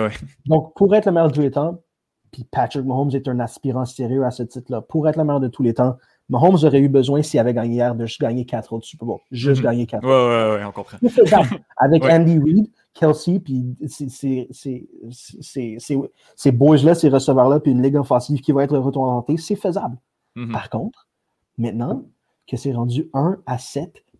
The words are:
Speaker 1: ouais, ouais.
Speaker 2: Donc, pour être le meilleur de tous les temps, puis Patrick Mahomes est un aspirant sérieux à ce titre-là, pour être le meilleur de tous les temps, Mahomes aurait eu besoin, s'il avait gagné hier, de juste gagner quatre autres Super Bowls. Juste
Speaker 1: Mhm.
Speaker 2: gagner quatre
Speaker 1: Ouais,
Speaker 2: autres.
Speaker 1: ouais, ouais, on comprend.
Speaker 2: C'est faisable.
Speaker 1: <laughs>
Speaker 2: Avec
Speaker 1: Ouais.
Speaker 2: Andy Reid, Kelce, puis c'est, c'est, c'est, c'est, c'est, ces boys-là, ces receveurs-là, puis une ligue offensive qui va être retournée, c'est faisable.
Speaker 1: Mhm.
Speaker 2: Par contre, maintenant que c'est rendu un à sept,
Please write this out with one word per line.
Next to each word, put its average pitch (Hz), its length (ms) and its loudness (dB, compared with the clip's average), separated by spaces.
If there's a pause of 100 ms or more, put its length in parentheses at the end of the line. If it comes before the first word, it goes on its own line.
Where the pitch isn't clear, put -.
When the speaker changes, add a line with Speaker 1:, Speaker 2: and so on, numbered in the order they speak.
Speaker 1:
ouais, 110 60 0
ouais. 104 60 -4 (340)
Speaker 2:
Donc, 156 280 0
pour 196 200 2
être 214 120 4
le 190 60 2
meilleur 165 160 4
de 131 60 -2
tous 151 80 -2
les 135 80 0
temps, 165 300 -4 (500)
puis 123 200 -16
Patrick 127 340 -4
Mahomes 135 280 -2
est 135 160 -4
un 123 120 -4
aspirant 123 440 -6
sérieux 127 400 -4
à 123 60 -2
ce 123 120 -8
titre-là, 120 380 -10
pour 156 280 -2
être 151 80 0
le 160 80 0
meilleur 143 160 0
de 131 80 -2
tous 127 140 -6
les 117 120 0
temps, 123 220 0 (340)
Mahomes 147 240 4 (100)
aurait 143 140 6
eu 139 100 4
besoin, 135 340 2
s'il 147 180 -2
avait 120 120 2
gagné 117 220 -2
hier, 120 200 0
de 113 120 -6
juste - 140 -10
gagner 123 260 -4
quatre 117 260 -8
autres 113 140 -8
Super 120 200 -16
Bowls. 107 140 -8 (120)
Juste 131 280 0
Speaker 1:
Mhm. 123 40 -2
Speaker 2:
gagner 120 220 0
quatre 110 180 -8
Speaker 1:
Ouais, 131 100 0
Speaker 2:
autres. 120 400 2
Speaker 1:
ouais, 104 60 -2
ouais, 101 40 -8
on 101 80 -10
comprend. - 300 -14
Speaker 2:
C'est 240 80 2
faisable. 180 380 4 (180)
Speaker 1:
<laughs> - 100 -20
Speaker 2:
Avec 151 280 4
Speaker 1:
Ouais. 170 100 4
Speaker 2:
Andy 165 240 4
Reid, 170 300 2 (260)
Kelce, 151 360 0 (140)
puis 127 320 -6 (100)
c'est, 139 220 -10
c'est, 127 420 -6
c'est, 123 360 -12 (240)
c'est, - 680 -12
c'est, 135 200 -6 (380)
ces 139 160 2
boys-là, 147 420 6
ces 165 160 2
receveurs-là, 135 500 4
puis 143 120 0
une 123 100 2
ligue 139 140 2
offensive 135 440 -2
qui 151 120 0
va 139 120 2
être 139 140 0
retournée, 131 580 -2
c'est 196 200 -4
faisable. 165 400 -6 (400)
Speaker 1:
Mhm. 117 160 -10
Speaker 2:
Par - 180 -8
contre, - 380 -10 (500)
maintenant 117 440 -4 (460)
que - 80 -6
c'est 135 160 -4
rendu 120 420 -4
un 165 320 -2
à 127 120 -6
sept, - 460 -12 (160)